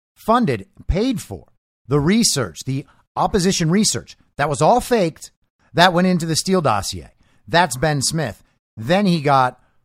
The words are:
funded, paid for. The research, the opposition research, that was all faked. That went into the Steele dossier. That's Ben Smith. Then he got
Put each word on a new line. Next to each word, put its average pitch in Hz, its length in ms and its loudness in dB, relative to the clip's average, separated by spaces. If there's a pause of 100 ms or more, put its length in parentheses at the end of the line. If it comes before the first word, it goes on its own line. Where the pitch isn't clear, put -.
(160)
funded, 196 500 0 (220)
paid 208 340 -2
for. - 240 -14 (440)
The 147 100 2
research, 147 640 0
the 135 200 -6 (320)
opposition 175 520 0
research, 180 460 -2 (220)
that 143 100 -2
was 143 140 -2
all 196 180 4
faked. 214 520 -2 (420)
That 175 180 4
went 175 160 2
into 180 180 0
the 160 120 -2
Steele 185 240 0
dossier. 104 480 -4 (360)
That's 170 300 0
Ben 143 260 -2
Smith. 135 400 -4 (360)
Then 170 280 0
he 175 140 2
got 135 400 2 (260)